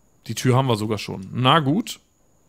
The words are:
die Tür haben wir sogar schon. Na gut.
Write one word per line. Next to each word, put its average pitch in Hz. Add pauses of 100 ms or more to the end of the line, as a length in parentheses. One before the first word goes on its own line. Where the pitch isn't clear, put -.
(260)
die 113
Tür 120
haben 135
wir 117
sogar 107
schon. 98
Na 131
gut. 151 (480)